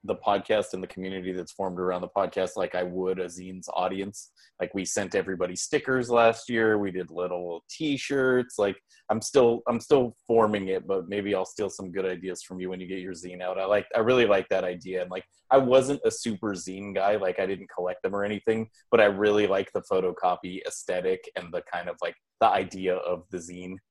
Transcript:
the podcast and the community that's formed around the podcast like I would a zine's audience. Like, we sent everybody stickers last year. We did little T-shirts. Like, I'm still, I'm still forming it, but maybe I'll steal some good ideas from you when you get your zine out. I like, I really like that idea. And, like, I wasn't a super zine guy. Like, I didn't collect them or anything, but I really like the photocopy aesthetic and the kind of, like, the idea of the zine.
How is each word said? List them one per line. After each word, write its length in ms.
the 100
podcast 580
and 80
the 60
community 460
that's 180
formed 280
around 220
the 60
podcast 480
like 180
I 100
would 360
a 60
zine's 480
audience. 580
Like, 140
we 120
sent 280
everybody 420
stickers 540
last 400
year. 280
We 140
did 200
little 580
T-shirts. 880
Like, 200
I'm 120
still, 460
I'm 120
still 360
forming 440
it, 180
but 220
maybe 260
I'll 100
steal 240
some 220
good 140
ideas 380
from 160
you 100
when 100
you 80
get 120
your 140
zine 280
out. 180
I 60
like, 300
I 40
really 260
like 240
that 140
idea. 380
And, 100
like, 140
I 60
wasn't 480
a 60
super 420
zine 420
guy. 220
Like, 220
I 60
didn't 300
collect 280
them 120
or 80
anything, 460
but 100
I 40
really 420
like 260
the 80
photocopy 720
aesthetic 720
and 180
the 80
kind 180
of, 120
like, 140
the 80
idea 480
of 360
the 60
zine. 380